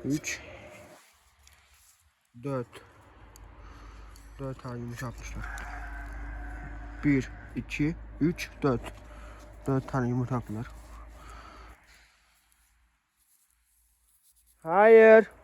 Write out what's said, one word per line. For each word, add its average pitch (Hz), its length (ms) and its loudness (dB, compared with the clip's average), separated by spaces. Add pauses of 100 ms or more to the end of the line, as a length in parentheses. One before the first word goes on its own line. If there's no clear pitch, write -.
Üç. - 360 -4 (2000)
Dört. 135 240 -4 (1700)
Dört 135 240 -10
tane 123 160 -10
yumurta 120 280 -10
atmışlar. - 380 -12 (1600)
Bir, 139 260 4 (260)
iki, 147 400 -4 (240)
üç, 165 300 0 (120)
dört. 127 320 0 (760)
Dört 135 220 0
tane 123 200 -2
yumurta 123 260 -2
attılar. 117 320 -6 (4000)
Hayır. 220 640 10 (160)